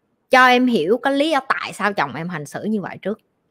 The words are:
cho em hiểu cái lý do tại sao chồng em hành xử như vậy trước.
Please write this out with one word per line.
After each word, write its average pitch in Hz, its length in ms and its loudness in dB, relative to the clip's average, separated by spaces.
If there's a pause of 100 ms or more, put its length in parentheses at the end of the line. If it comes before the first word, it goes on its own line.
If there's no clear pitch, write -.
(300)
cho 254 180 6
em 247 180 4
hiểu 220 320 2
cái 269 160 -2
lý 285 160 0
do 294 100 0
tại - 340 -4
sao 202 200 -4
chồng 143 220 -4
em 165 140 -8
hành 151 160 -8
xử - 180 -12
như 214 180 -4
vậy - 200 -10
trước. 202 180 -6 (320)